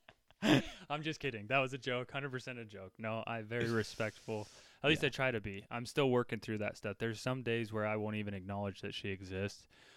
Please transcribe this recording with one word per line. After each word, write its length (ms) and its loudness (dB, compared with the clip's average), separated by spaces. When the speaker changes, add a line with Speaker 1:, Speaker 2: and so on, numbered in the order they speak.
Speaker 1:
<laughs> 200 8
I'm 120 -2
just 180 -2
kidding. 280 -4
That 100 6
was 160 2
a 40 -4
joke, 320 -2
hundred 200 -4
percent 280 -6
a 60 -8
joke. 340 -12
No, 280 -2
I'm 180 -4
very 240 0
Speaker 2:
<laughs> 20 2
Speaker 1:
respectful. 800 -2
At 60 4
least 140 4
Speaker 2:
Yeah. 60 4
Speaker 1:
I 20 0
try 200 2
to 100 0
be. 300 -8
I'm 140 -4
still 260 4
working 300 2
through 180 -2
that 180 -2
stuff. 220 -6
There's 220 -2
some 220 -2
days 300 0
where 140 0
I 100 2
won't 200 0
even 160 -2
acknowledge 480 -2
that 140 -4
she 160 -4
exists 560 -4